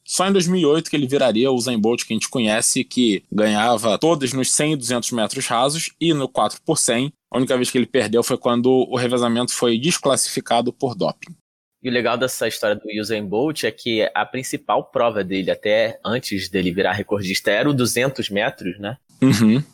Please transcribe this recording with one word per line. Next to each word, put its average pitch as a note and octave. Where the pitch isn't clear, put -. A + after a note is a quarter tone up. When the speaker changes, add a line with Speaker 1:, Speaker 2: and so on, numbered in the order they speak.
Speaker 1:
Só -
em G3+
dois F#3
mil F#3
e D#3+
oito D#3+
que -
ele C#3
viraria C3
o C3
Usain A#2+
Bolt A#2
que -
a -
gente -
conhece, A#2+
que A2+
ganhava G#2+
todas D3
nos C3
cem D3+
e -
duzentos A#2+
metros A#2
rasos C#3
e D#3+
no C#3
quatro G#2+
por D#3
cem. B2+
A A#2
única C3
vez B2
que -
ele A#2+
perdeu A#2
foi B2
quando A#2+
o B2+
revezamento A#2+
foi A#2
desclassificado B2
por B2
doping. E2
Speaker 2:
E B2+
o B2
legal A#2
dessa B2
história G#2+
do G#2
Usain G#2+
Bolt A2+
é A2
que A2
a G#2+
principal C3
prova A2+
dele, F#2
até G#2+
antes G2+
dele F2+
virar F#2
recordista, G2
era A#2+
o D3
duzentos B2
metros, G2+
né? G#2
Speaker 1:
Uhum. A#2